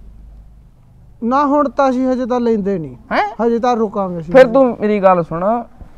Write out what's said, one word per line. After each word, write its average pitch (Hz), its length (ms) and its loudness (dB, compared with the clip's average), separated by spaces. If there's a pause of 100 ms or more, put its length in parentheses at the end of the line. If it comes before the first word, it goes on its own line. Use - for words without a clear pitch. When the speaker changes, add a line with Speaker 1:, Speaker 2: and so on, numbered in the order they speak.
(1200)
Speaker 1:
ਨਾ 269 200 0
ਹੁਣ 285 240 2
ਤਾਂ 269 220 0
ਅਸੀਂ 254 180 -2
ਹਜੇ 254 180 -2
ਤਾਂ 247 140 -2
ਲੈਂਦੇ 208 380 -2
ਨਹੀਂ। 135 180 -12 (160)
Speaker 2:
ਹੈਂ? 381 160 0 (160)
Speaker 1:
ਹਜੇ 233 140 0
ਤਾਂ 247 180 0
ਰੁਕਾਂਗੇ 196 440 -4
ਅਸੀਂ। 160 120 -12
Speaker 2:
ਫਿਰ 262 140 8
ਤੂੰ 247 340 2
ਮੇਰੀ 208 200 0
ਗੱਲ 185 220 4
ਸੁਣ, 190 400 -4 (360)